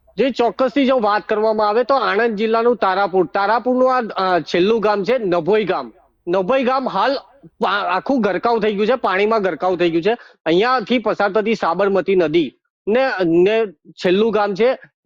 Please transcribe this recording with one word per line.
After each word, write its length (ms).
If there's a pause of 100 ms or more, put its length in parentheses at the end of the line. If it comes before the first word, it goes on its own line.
(160)
જે 140
ચોક્કસથી 560
જો 120
વાત 300
કરવામાં 400
આવે 160
તો 100
આણંદ 420
જિલ્લાનું 400
તારાપુર, 500
તારાપુરનું 680
આ, 40
અ, 400
છેલ્લું 400
ગામ 240
છે 140
નભોઈ 460
ગામ. 280 (360)
નભોઈ 360
ગામ 240
હાલ 300 (420)
પા-, 80
આખું 520
ગરકાવ 400
થઈ 140
ગયું 120
છે, 80
પાણીમાં 480
ગરકાવ 340
થઈ 140
ગયું 120
છે. 140 (300)
અહીંયાથી 520
પસાર 340
થતી 220
સાબરમતી 640
નદી 420 (300)
ને, 360
ને 480
છેલ્લું 580
ગામ 240
છે 240 (280)